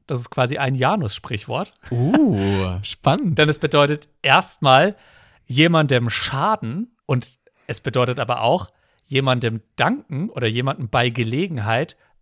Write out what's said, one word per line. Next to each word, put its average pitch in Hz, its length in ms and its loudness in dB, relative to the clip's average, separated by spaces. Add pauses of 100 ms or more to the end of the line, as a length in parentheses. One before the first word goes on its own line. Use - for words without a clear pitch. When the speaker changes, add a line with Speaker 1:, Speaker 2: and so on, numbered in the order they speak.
Speaker 1:
Das 127 140 -4
ist 120 80 -10
quasi 127 300 -2
ein 135 160 0
Janus-Sprichwort. 127 1000 -4 (180)
Speaker 2:
Uh, 107 920 2
spannend. 165 560 -2
Speaker 1:
Denn 151 100 4
es 151 100 0
bedeutet 147 500 0 (120)
erstmal 147 760 4 (500)
jemandem 135 640 2
schaden 170 840 -4 (120)
und - 320 -4 (300)
es - 120 -8
bedeutet 123 400 -2
aber 120 220 -4
auch 123 280 0 (360)
jemandem 123 560 0 (140)
danken 180 520 -2
oder 120 180 -4
jemandem 123 440 -4
bei 123 180 2
Gelegenheit 123 880 -4 (260)